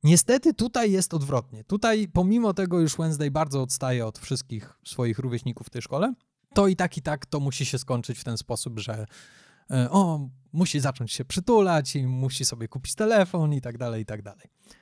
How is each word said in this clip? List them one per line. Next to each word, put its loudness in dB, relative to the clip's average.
Niestety 6
tutaj 0
jest 0
odwrotnie. -4
Tutaj 0
pomimo 2
tego, 0
iż 2
Wednesday 0
bardzo 0
odstaje -2
od -10
wszystkich -8
swoich -2
rówieśników -6
w -18
tej -8
szkole, -2
to 6
i 4
tak, -2
i -8
tak -6
to -2
musi -2
się -4
skończyć -4
w -14
ten -4
sposób, -6
że, -8
e, 2
o, 2
musi 2
zacząć -4
się -6
przytulać 2
i 0
musi -2
sobie -4
kupić -8
telefon 2
i 0
tak -10
dalej, -4
i -8
tak -10
dalej. -18